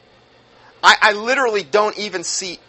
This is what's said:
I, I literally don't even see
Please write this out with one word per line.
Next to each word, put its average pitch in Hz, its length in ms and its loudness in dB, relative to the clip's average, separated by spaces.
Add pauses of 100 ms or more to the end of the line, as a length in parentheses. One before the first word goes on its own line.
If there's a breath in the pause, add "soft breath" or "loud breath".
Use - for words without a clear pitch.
(880 soft breath)
I, 202 140 8
I 214 140 4
literally 226 480 0
don't 202 360 0
even 185 260 -8
see 180 340 -8 (100)